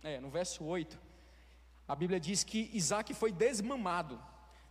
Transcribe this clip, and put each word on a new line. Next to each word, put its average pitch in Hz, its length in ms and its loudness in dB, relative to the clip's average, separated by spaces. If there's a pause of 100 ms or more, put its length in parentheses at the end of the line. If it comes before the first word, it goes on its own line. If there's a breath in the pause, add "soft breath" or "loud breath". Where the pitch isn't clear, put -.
é, 151 160 -4
no 135 120 -10
verso 165 340 -2
oito, 165 340 -2 (880 loud breath)
a 143 80 -2
Bíblia 175 240 2
diz 180 240 0
que 220 300 -2
Isaac 208 400 2
foi 226 180 2
desmamado. 196 880 2 (520 loud breath)